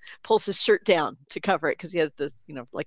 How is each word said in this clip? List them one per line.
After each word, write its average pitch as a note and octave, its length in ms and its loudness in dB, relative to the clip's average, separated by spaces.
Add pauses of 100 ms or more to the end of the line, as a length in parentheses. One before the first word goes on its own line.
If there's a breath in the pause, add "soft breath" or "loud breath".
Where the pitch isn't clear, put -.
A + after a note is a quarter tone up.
(220 loud breath)
pulls - 240 2
his - 160 -2
shirt G#3 240 2
down D#3 320 2 (120)
to - 100 -10
cover E3 320 0
it - 80 -4
'cause E3 120 -12
he F3+ 60 -4
has D#3 220 0
this, C#3+ 120 -4 (140)
you D#3 80 -18
know, C3 180 -12
like, - 160 -8